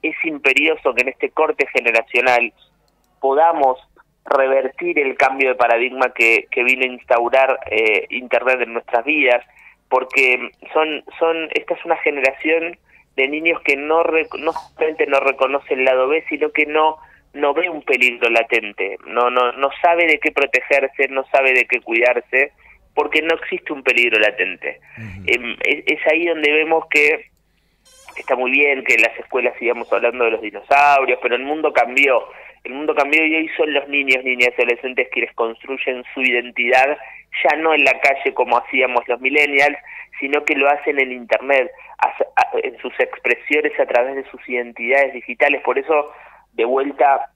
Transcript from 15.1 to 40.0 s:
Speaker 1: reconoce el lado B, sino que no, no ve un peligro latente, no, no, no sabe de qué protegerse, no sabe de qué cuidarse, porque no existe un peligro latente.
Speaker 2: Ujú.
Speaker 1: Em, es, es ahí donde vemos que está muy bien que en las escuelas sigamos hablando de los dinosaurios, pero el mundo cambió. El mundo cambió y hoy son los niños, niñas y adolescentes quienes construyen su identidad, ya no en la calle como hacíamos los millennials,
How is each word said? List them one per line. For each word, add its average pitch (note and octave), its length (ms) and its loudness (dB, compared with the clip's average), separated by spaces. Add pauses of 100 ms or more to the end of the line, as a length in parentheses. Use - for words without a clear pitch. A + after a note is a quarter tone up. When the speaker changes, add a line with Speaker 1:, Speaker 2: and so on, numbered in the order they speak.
Speaker 1:
reconoce C3+ 560 0
el C3 100 0
lado B2+ 220 2
B, D#3 200 0
sino D3+ 240 -4
que C#3+ 140 0
no, D#3 320 0 (360)
no C#3+ 200 0
ve F3 160 -2
un D3+ 140 -10
peligro A#2+ 460 0
latente, G#2+ 760 -2
no, A#2+ 240 0
no, B2 240 0
no C#3 160 -2 (120)
sabe E3+ 260 2
de D3+ 120 2
qué D#3 120 -2
protegerse, C#3 800 0
no C3+ 160 -4
sabe C3+ 280 2
de B2 120 4
qué B2 160 -2
cuidarse, A#2+ 680 0 (420)
porque D3+ 280 0
no E3 140 0
existe E3 380 -8
un C3+ 100 -10
peligro A#2+ 360 2
latente. F#2+ 600 -2 (180)
Speaker 2:
Ujú. G2 300 -14
Speaker 1:
Em, A#2+ 360 -2
es, D3 220 -2
es D#3 260 -2
ahí E3 140 2
donde D#3 260 2
vemos D#3+ 380 2
que D3 360 2 (920)
está - 180 -2
muy B2+ 140 -2
bien C#3 340 0
que B2 120 2
en A2 80 2
las A2+ 160 -2
escuelas B2 400 -2
sigamos A#2 340 -4
hablando A#2 320 0
de A2+ 60 2
los A2 100 -4
dinosaurios, C3 800 2
pero A#2+ 140 -2
el B2 80 -4
mundo D3+ 280 -2
cambió. B2+ 520 2 (400)
El A#2+ 100 -12
mundo D3+ 220 -4
cambió D3 280 2
y D#3 120 0
hoy D#3+ 200 -2
son D3+ 180 0
los C#3 140 -2
niños, C3+ 360 0
niñas B2 340 0
y B2+ 60 0
adolescentes B2 480 -2
quienes A#2 240 -4
construyen B2 680 -6 (120)
su C3+ 60 -6
identidad, B2 760 0 (460)
ya D#3 140 2
no D#3+ 180 2
en C#3+ 80 2
la C3 160 2
calle C#3 340 0
como A#2+ 240 0
hacíamos B2+ 500 0
los B2 140 -4
millennials, C#3+ 560 2 (420)